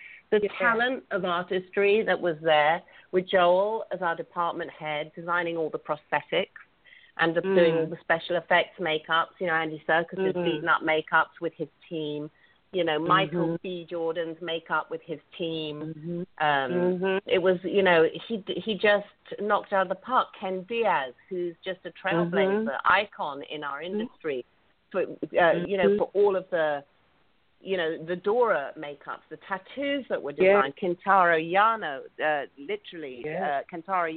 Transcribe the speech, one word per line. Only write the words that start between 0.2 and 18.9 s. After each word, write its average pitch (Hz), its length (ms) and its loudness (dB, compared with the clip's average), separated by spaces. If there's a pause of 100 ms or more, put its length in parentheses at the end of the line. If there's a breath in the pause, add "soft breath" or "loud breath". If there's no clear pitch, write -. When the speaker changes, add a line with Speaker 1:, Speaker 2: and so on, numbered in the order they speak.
Speaker 1:
the 214 120 4
Speaker 2:
Yeah. 202 60 0 (100)
Speaker 1:
talent 240 540 0
of 190 120 -2
artistry 190 800 0
that 185 180 0
was 165 200 -2
there 156 420 4 (300 loud breath)
with 185 160 2
Joel 190 600 4
as 185 120 -8
our 165 140 -2
department 170 540 -6
head, 151 440 -8
designing 170 420 -4
all 156 140 -2
the 156 80 -6
prosthetics - 680 -4 (680 soft breath)
and 165 140 2
just 175 140 0
doing 175 300 4
all 160 100 0
Speaker 2:
Mm. 160 40 -6
Speaker 1:
the 165 100 -8
special 170 360 -2
effects 175 440 2
makeups. 160 580 -2
You 190 80 -4
know, 165 80 0
Andy 156 340 -4
Serkis 170 300 2
is 190 160 0
Speaker 2:
Mm-hmm. 180 100 -2
Speaker 1:
beating 165 240 -2
up 156 140 4
makeups 156 580 0
with 165 140 -6
his 156 140 -8 (200)
team. 151 400 -8 (460 soft breath)
You 180 100 0
know, 156 140 0
Michael 170 500 2
Speaker 2:
Mm-hmm. 170 140 -4
Speaker 1:
B. 180 220 -10
Jordan's 165 560 -6
makeup 165 500 -4
with 160 120 -8
his 151 180 -12 (160)
team. 156 580 -6
Speaker 2:
Mm-hmm. 170 280 -8 (200)
Speaker 1:
Um, 139 300 2 (260)
Speaker 2:
Mm-hmm. 190 280 0
Speaker 1:
it - 100 2
was, 185 280 2
you 190 180 2
know, 170 260 6 (180)
he, 214 200 -6
he 196 300 -6
just 202 300 2 (340)